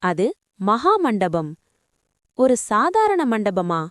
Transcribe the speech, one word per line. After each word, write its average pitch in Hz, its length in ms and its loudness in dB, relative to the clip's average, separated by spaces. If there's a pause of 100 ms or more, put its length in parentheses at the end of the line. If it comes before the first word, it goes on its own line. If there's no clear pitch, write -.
அது 180 240 0 (340)
மகா 233 360 0
மண்டபம். 185 540 -2 (880)
ஒரு 254 220 4
சாதாரண 359 680 0
மண்டபமா? 190 540 -2 (100)